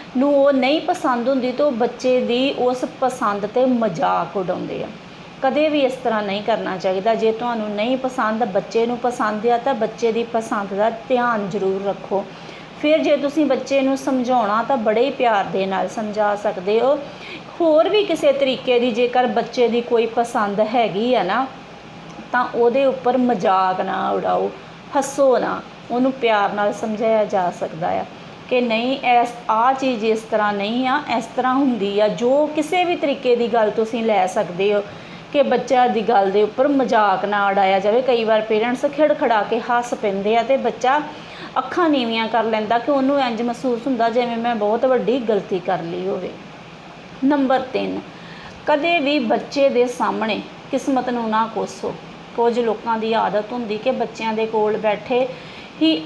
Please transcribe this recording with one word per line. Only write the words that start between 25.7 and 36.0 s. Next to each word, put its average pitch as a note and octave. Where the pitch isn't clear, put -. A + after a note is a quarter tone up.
ਉਹਨੂੰ B3+
ਪਿਆਰ A3
ਨਾਲ G#3
ਸਮਝਾਇਆ A3
ਜਾ F#3+
ਸਕਦਾ F3
ਆ F#3+
ਕਿ B3
ਨਹੀਂ, A#3+
ਇਸ, A#3+
ਆਹ A3+
ਚੀਜ਼ C4
ਇਸ A3
ਤਰ੍ਹਾਂ G#3+
ਨਹੀਂ G#3+
ਆ, C4+
ਇਸ B3
ਤਰ੍ਹਾਂ B3+
ਹੁੰਦੀ G#3+
ਆ। G#3+
ਜੋ B3
ਕਿਸੇ D#4
ਵੀ F4
ਤਰੀਕੇ C4+
ਦੀ A#3
ਗੱਲ G#3+
ਤੁਸੀਂ A3+
ਲੈ G#3
ਸਕਦੇ F#3
ਹੋ G3+
ਕਿ C#4+
ਬੱਚਿਆਂ B3
ਦੀ A3+